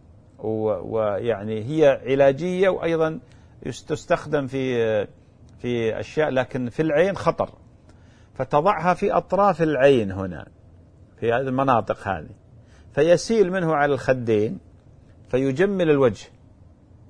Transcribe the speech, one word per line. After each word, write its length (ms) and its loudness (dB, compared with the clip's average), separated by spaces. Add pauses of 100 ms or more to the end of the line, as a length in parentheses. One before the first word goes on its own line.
(380)
و-، 580 -4
ويعني 680 -2
هي 420 4
علاجية، 600 2
وأيضًا 520 -2 (460)
يست-، 220 -12
تستخدم 580 -2
في، 380 -2
آه، 240 0 (500)
في 420 -4
أشياء، 300 -2
لكن 380 -2
في 140 -4
العين 340 2
خطر، 340 -2 (840)
فتضعها 600 0
في 180 -2
أطراف 500 0
العين 500 4
هنا، 340 -8 (720)
في 120 0
هذه 160 -2
المناطق 600 0
هذه، 220 -6 (640)
فيسيل 600 2
منه 220 -2
على 200 2
الخدين، 640 0 (720)
فيجمل 600 0
الوجه، 360 2 (840)